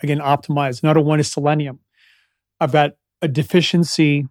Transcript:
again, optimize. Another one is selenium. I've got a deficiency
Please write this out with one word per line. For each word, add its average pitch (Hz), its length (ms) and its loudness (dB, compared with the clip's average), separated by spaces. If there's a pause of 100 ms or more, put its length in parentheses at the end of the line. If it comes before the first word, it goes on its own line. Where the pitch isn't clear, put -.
again, 147 180 -2
optimize. 143 600 -2
Another 156 180 4
one 151 200 0
is 143 100 -2
selenium. 147 500 -4 (800)
I've 147 120 0
got 147 200 2 (280)
a 170 80 -2
deficiency 147 1040 0